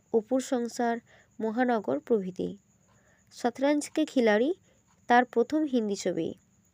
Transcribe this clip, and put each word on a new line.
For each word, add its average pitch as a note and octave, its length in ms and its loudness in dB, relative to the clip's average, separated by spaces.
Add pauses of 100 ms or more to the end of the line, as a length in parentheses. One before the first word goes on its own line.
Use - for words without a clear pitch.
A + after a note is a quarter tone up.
(120)
অপুর A3+ 280 0
সংসার, A#3+ 560 -2 (440)
মহানগর A#3 580 0
প্রভৃতি। F#3 500 -2 (880)
শতরঞ্জ C#4 540 0
কে - 160 -2
খিলাড়ি A#3 460 2 (580)
তার B3 160 6
প্রথম B3 400 0
হিন্দি A3 320 0
ছবি। E3 320 -2 (460)